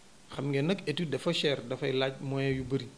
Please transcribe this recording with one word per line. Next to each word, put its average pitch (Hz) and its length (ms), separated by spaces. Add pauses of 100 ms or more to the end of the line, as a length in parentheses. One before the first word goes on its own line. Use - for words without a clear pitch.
(320)
Xam 135 180
ngeen 139 180
nag, 190 180
étude 151 240
dafa 160 240
cher, 139 340
dafay 131 240
laaj 131 300
moyen 135 340
yu 127 60
bari. 127 360